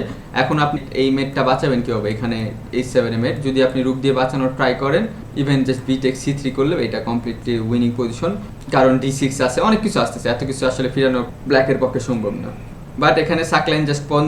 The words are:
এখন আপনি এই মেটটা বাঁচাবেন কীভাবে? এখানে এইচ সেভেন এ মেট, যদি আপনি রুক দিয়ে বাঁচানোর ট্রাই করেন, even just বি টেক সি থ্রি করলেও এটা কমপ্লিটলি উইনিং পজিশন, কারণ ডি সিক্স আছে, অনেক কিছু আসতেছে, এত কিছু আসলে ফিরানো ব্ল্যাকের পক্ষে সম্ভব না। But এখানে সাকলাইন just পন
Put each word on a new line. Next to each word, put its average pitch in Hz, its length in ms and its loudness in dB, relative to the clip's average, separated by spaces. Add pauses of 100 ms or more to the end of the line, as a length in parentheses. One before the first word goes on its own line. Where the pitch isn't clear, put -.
(420)
এখন 156 220 0
আপনি 147 140 0 (240)
এই 135 140 4
মেটটা 135 320 0
বাঁচাবেন 131 360 2
কীভাবে? 107 300 -2
এখানে 117 240 -2 (400)
এইচ 127 160 0
সেভেন 117 220 2
এ - 80 0
মেট, 139 120 0 (100)
যদি 131 120 0 (100)
আপনি 127 180 -2
রুক 131 160 0
দিয়ে 135 180 4
বাঁচানোর 131 380 0
ট্রাই 127 140 2 (100)
করেন, 147 200 2 (380)
even 139 180 2 (100)
just 123 200 0
বি 131 60 2 (100)
টেক 131 180 2
সি 143 160 -2
থ্রি 131 200 -4
করলেও 151 280 2
এটা 113 120 -4 (100)
কমপ্লিটলি 117 460 -2 (160)
উইনিং 120 280 2
পজিশন, 127 340 -2 (420)
কারণ 131 280 6
ডি 135 80 0 (100)
সিক্স 131 160 0 (100)
আছে, - 120 -2 (100)
অনেক 214 180 4
কিছু 175 180 0
আসতেছে, - 300 -4
এত - 160 -4
কিছু 131 200 -8
আসলে 127 240 0
ফিরানো 131 260 2 (280)
ব্ল্যাকের 135 340 4
পক্ষে 127 260 0
সম্ভব 107 260 -2 (100)
না। - 80 -8 (500)
But 151 200 6
এখানে 165 200 0 (100)
সাকলাইন 156 380 2
just 139 200 -2
পন 147 180 4